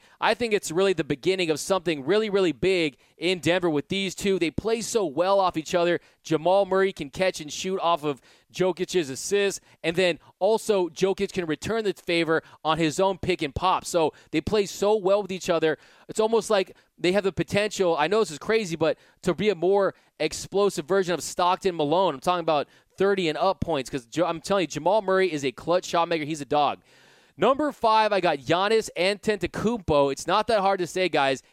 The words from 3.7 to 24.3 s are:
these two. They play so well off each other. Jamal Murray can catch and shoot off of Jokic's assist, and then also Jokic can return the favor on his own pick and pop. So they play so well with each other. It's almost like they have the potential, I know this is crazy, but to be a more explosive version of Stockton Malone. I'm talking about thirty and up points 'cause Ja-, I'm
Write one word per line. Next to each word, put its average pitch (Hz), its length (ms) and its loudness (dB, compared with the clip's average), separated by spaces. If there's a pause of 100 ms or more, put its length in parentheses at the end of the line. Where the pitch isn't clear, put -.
these 190 260 -2
two. 190 240 0
They 165 120 0
play 226 300 -4
so 214 240 -2
well 175 360 2
off 180 180 0
each 156 160 -6
other. 170 260 2 (220)
Jamal 175 420 2
Murray 190 280 2
can 143 180 -10
catch 185 300 -2
and 147 120 -12
shoot 185 280 -6
off 160 240 0
of 143 160 -2 (340)
Jokic's 180 560 -2
assist, 196 500 -2 (220)
and 165 140 -2
then 175 240 0 (180)
also 202 500 2
Jokic 185 440 -2
can 180 140 -4
return 202 380 -4
the 196 80 0
favor 165 500 0 (220)
on 156 140 0
his 160 220 0
own 190 180 2
pick 180 240 -2
and 143 120 -4
pop. 175 300 0
So 160 300 0 (160)
they 156 100 0
play 202 260 0
so 202 300 0
well 202 240 2
with 190 120 -8
each 185 180 -6
other. 156 280 2 (300)
It's - 120 -6
almost 220 280 2
like 196 280 0 (200)
they 175 160 0
have 196 120 2
the 190 80 0
potential, 190 680 0
I 151 80 2
know 202 140 2
this 208 100 -2
is 147 80 -12
crazy, 202 380 -2
but 156 200 0 (260)
to 175 120 0
be 196 160 0
a 190 40 0
more 185 400 2 (260)
explosive 175 640 -2
version 185 260 0
of 151 100 -4
Stockton 185 520 -2
Malone. 165 400 0
I'm 131 60 -12
talking 175 200 0
about 160 280 0 (280)
thirty 190 320 2
and 151 100 -2
up 185 220 0
points 143 300 -4
'cause 127 220 -8
Ja-, 165 140 0
I'm 165 140 -4